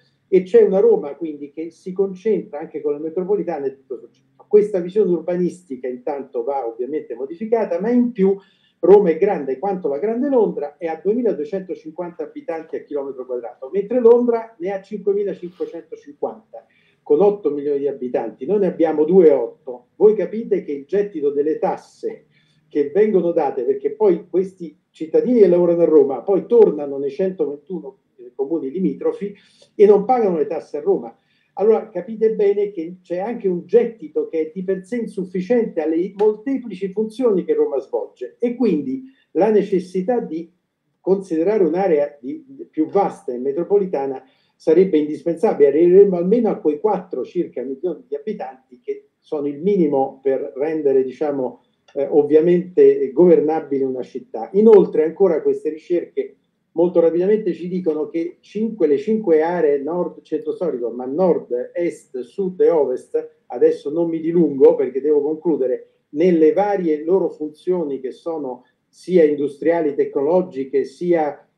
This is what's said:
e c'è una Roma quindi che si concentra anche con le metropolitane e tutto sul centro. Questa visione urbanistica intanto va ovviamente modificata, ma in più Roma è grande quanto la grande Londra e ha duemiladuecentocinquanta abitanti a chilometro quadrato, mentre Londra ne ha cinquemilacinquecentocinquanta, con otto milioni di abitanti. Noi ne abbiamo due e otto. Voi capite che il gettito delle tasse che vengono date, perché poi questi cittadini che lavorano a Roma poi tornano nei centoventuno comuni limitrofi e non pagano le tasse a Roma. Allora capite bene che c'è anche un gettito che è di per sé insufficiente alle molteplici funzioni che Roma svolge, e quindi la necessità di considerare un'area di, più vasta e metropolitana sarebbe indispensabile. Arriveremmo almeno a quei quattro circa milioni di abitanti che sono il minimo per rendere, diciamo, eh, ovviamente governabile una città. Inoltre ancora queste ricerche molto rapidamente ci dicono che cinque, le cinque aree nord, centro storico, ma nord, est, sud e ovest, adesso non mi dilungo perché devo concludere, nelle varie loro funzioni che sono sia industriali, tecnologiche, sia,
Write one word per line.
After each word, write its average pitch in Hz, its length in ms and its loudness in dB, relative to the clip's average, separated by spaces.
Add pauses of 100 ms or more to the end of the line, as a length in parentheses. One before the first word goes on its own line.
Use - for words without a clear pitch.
(260)
e 185 160 2
c'è 233 200 4
una 190 180 4
Roma 151 340 2
quindi 147 360 -12
che 165 200 -12
si - 220 -14
concentra 190 680 -4
anche 151 220 -12
con 147 140 -2
le 147 40 -6
metropolitane 160 680 -4
e 131 80 -6
tutto - 220 -14
sul 117 120 -20
centro. - 380 -20
Questa 208 320 2
visione 180 320 0
urbanistica 160 760 -4
intanto 127 560 -8
va 135 240 -4
ovviamente 123 480 -8
modificata, 175 680 -4
ma 220 100 -2
in 240 200 2
più 190 260 0 (440)
Roma 185 300 6
è 156 60 0
grande 143 440 -2
quanto 185 260 -4
la 139 120 -2
grande 233 300 -4
Londra 170 480 0
e 170 120 -8
ha 160 120 -8
duemiladuecentocinquanta 175 1200 -6
abitanti 160 500 -12
a - 80 -8
chilometro 135 440 -10
quadrato, 123 460 -10
mentre 202 280 -2
Londra 233 580 4
ne 185 140 -6
ha 190 80 -8
cinquemilacinquecentocinquanta, 180 1900 -8 (360)
con 147 180 0
otto 202 300 0
milioni 143 280 -4
di 139 100 -4
abitanti. 123 560 -6
Noi 196 140 -2
ne 185 80 2
abbiamo 156 380 0
due 170 240 6
e 143 40 8
otto. 123 540 -4 (100)
Voi 208 180 6
capite 190 480 -4
che 147 100 -10
il 139 120 -10
gettito 165 460 -4
delle 147 280 -2
tasse - 680 -8 (420)
che 143 220 -2
vengono 185 420 2
date, 147 320 -2
perché 139 280 -2
poi 190 360 0
questi 180 500 -6 (120)
cittadini 180 500 0
che 185 80 8
lavorano 170 340 4
a 160 40 6
Roma 139 360 4
poi 190 240 0
tornano 151 520 4
nei 139 120 -4
centoventuno 156 880 -6 (340)
comuni 139 360 -6
limitrofi 160 640 -4 (400)
e 202 120 6
non 196 180 6
pagano 220 320 2
le 143 100 0
tasse 151 300 -8
a 143 40 -8
Roma. 147 360 -2 (380)
Allora 202 340 2
capite 220 460 -2
bene 202 360 0
che 170 320 -10
c'è 175 160 -8
anche 196 300 -6
un 175 180 -4
gettito 160 600 -2
che 160 120 -4
è 156 140 -4
di 190 80 -8
per 185 220 -6
sé 247 120 -8
insufficiente 202 840 -4
alle 165 340 -2
molteplici 214 800 -2
funzioni 220 520 -2
che 151 100 -2
Roma 147 260 0
svolge, - 580 -8
e 240 160 -2
quindi 151 500 -2 (280)
la 190 180 2
necessità 196 720 0
di - 320 -10 (480)
considerare 190 640 2
un'area 160 560 0
di, 147 240 -12 (260)
più 156 160 -2
vasta - 460 -2
e 120 60 -8
metropolitana 143 840 -2 (320)
sarebbe 170 440 4
indispensabile. 151 720 2
Arriveremmo 180 460 6
almeno 196 340 2
a - 100 -4
quei 151 180 0
quattro 185 460 -4
circa 147 380 -6
milioni 139 440 -8
di 143 80 -10
abitanti 190 640 -10
che - 280 -10 (100)
sono 147 280 -6
il 143 140 -6
minimo 151 600 0
per 135 340 -2
rendere, 139 460 0
diciamo, 131 600 -4 (320)
eh, 139 160 -2
ovviamente 147 1000 4
governabile 147 720 4
una 127 180 -4
città. - 500 -12
Inoltre 196 520 6
ancora 160 380 0
queste 143 280 -2
ricerche - 640 -6 (360)
molto 175 280 2
rapidamente 175 520 2
ci 175 160 -10
dicono 165 400 -4
che 165 320 -8
cinque, 214 460 -4
le 147 120 2
cinque 170 440 2
aree 160 360 0
nord, 160 440 -6
centro 156 300 -6
storico, 123 380 -6
ma 123 160 -10
nord, 139 640 -2
est, 165 480 -8
sud 180 400 -6
e 156 100 6
ovest, 143 760 -2
adesso 143 440 0
non 170 180 -2
mi 160 120 -6
dilungo 156 560 4
perché 131 240 -4
devo 147 200 2
concludere, 139 640 -4 (240)
nelle 160 420 4
varie 180 520 0
loro 175 260 0
funzioni 151 720 -6
che 123 120 -10
sono 139 520 -10 (240)
sia 175 360 2
industriali, 147 680 -2
tecnologiche, 139 920 -2
sia, 160 640 -4 (120)